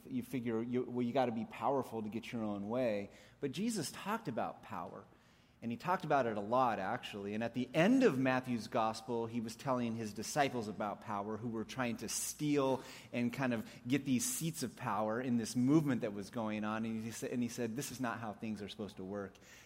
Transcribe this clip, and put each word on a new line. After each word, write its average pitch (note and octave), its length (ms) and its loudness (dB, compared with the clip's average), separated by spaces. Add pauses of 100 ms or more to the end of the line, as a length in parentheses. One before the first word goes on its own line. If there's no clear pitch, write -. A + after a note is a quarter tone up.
you B2 140 -2
figure, A#2 380 -2
you, B2 260 0
well, B2 180 0
you A#2+ 80 -2
gotta B2+ 180 4
be A2+ 140 -2
powerful A#2 560 0
to G#2+ 80 -4
get G#2+ 220 -6
your A#2 120 -2
own G2+ 260 -4
way. A2 400 0 (320)
But C#3+ 100 -2
Jesus F#3+ 400 -2
talked G#3 380 -6
about A2 340 -2
power, F#2+ 400 -8 (580)
and A#2 80 -4
he A#2 80 -2
talked F#3 280 0
about C#3+ 200 6
it A2 120 0
a G#2 40 -2
lot, A2+ 380 4
actually. G2+ 540 -4
And A2 100 -2
at A#2 100 -2
the B2+ 200 -2
end B3+ 300 6
of E3 140 6
Matthew's B2+ 500 2
gospel, A#2 580 0
he A#2 160 -2
was A2 160 -6
telling B2 400 0
his G#2+ 160 -4
disciples A#2 560 0
about G2+ 320 -4
power, G#2 340 -4
who A2+ 140 -4
were A2+ 160 -2
trying B2 320 -2
to G#2 100 -8
steal C3+ 760 2 (300)
and A#2+ 220 0
kind C3 200 0
of A2 120 -2 (200)
get C3 200 2
these - 180 4
seats - 400 -2
of A#2+ 140 -6
power G#2+ 420 0
in B2+ 180 2
this A2 160 0
movement C3 480 6
that G#2+ 120 -2
was G2+ 160 -6
going G#2+ 340 -2
on. A2 220 -2
And A2+ 180 -4
he A2+ 80 -6
sa-, B2+ 160 -8
and B2 160 0
he A#2 60 0
said, A#2 260 -2
"This C3+ 160 -4
is A#2+ 80 -10
not A#2 200 -2
how A2 120 -6
things G#2 300 -6
are G2 80 -6
supposed G2 280 -8
to F#2+ 60 -8
work. G2 300 -6 (320)